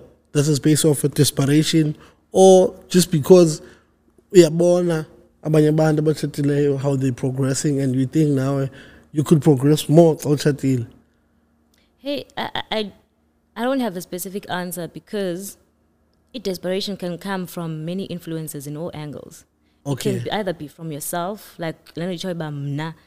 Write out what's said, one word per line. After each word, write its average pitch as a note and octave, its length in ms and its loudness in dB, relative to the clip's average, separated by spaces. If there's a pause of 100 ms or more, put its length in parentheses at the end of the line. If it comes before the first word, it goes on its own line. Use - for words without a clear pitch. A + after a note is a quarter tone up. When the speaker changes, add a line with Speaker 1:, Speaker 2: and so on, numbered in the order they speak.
(320)
Speaker 1:
this D3 160 2
is C#3+ 120 2
based D3+ 240 2
off D3+ 200 2
a D3 40 2
desperation, D3+ 880 2 (360)
or F#3 420 8 (140)
just F3 220 2
because E3 520 6 (720)
uyabona E3+ 720 2 (360)
abanye D3+ 260 2
abantu D#3 340 2
abatshatileyo C#3+ 760 -2
how C#3 180 -2
they C3 140 -2
progressing, C3+ 720 -4
and C3 160 -2
you C3 100 0
think D3+ 240 0
now, C3+ 280 0
eh, C3+ 100 -4 (440)
you D3 120 -2
could D#3 180 4
progress D3 460 2
more D#3 280 6
xa - 120 -6
utshatile? C3+ 580 0 (1120)
Speaker 2:
Hey, - 280 -8 (100)
I, - 180 -6
I, - 80 -6 (160)
I, G#3 140 -6 (640)
I A3 80 -6
don't C4+ 160 0
have G#3 160 -4
a F#3 40 -10
specific F#3 500 -10
answer F3 380 -6
because F#3+ 680 -8 (760)
it, A3+ 100 -12
desperation F#3 540 -6
can F3 220 -8
come F#3+ 280 -8
from D#3+ 380 -8
many F#3 200 -6
influences D#3+ 640 -10
in D3 100 -10
all E3 180 -8
angles. - 500 -14 (400)
It C#3 60 -4
Speaker 1:
Okay. C3+ 240 -2
Speaker 2:
can - 100 -6
be, - 80 -4
either F#3+ 220 -4
be D3+ 140 -14
from E3 240 -14
yourself, F3 680 -8
like, D#3+ 180 -8 (200)
le E3 100 -6
nto F#3 80 -6
itshoyo F#3 200 -8
uba D#3+ 160 -8
mna, C#3+ 440 -6 (120)